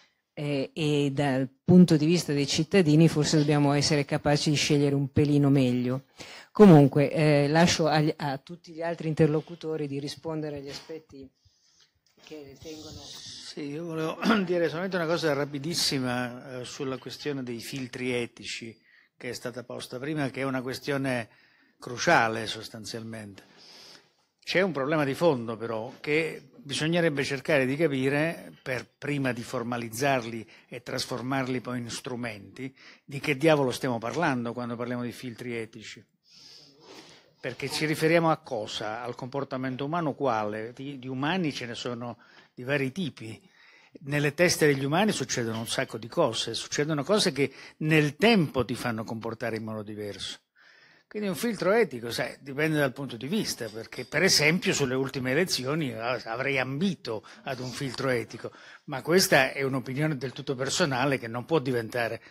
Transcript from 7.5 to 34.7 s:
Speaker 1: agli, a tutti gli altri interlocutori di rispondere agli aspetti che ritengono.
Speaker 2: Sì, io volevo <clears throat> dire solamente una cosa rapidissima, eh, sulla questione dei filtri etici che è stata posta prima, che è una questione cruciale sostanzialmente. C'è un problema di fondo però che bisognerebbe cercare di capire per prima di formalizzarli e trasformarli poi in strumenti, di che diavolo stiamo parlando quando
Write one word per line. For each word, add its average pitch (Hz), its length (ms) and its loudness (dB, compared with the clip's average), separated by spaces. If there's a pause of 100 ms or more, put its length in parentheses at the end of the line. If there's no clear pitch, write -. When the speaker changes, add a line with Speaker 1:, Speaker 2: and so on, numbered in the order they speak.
Speaker 1:
agli, 151 300 2
a 147 200 -4
tutti 175 340 -16
gli 160 100 -10
altri 165 260 -4
interlocutori 156 800 0
di 139 120 -6
rispondere 151 580 -8
agli 139 120 -14
aspetti 139 580 -16 (960)
che 156 200 -18
ritengono. 151 580 -16 (520)
Speaker 2:
Sì, 151 140 -8
io 151 180 -8
volevo 160 320 -4 (120)
<clears throat> 220 140 4
dire 170 240 2
solamente 175 280 -4
una 170 100 0
cosa 156 280 2
rapidissima, 131 1300 -4
eh, 120 40 -12
sulla 131 320 -6
questione 139 460 -8
dei 117 160 -8
filtri 127 520 -6
etici 113 640 -6 (400)
che 127 140 -12
è 117 40 -8
stata 120 300 -10
posta 123 360 -10
prima, 143 320 -4
che 127 100 -6
è - 20 -2
una 131 200 -4
questione 131 680 -4 (480)
cruciale 113 720 2
sostanzialmente. 110 960 -12 (1000)
C'è - 180 0
un 196 100 2
problema 143 320 0
di 135 100 0
fondo 123 420 0
però 113 440 -8
che - 580 -4
bisognerebbe 151 640 0
cercare 135 440 2
di 135 80 0
capire 147 880 0
per 123 240 -6 (100)
prima 139 340 -4
di 117 120 -6
formalizzarli 117 1040 -4 (180)
e 123 140 -14
trasformarli 127 800 -4
poi 123 160 -8
in 117 140 -8
strumenti, 117 840 -10 (300)
di 139 140 -10
che 147 180 -2
diavolo 143 320 4
stiamo 120 300 -2
parlando 120 540 -2
quando 120 220 -8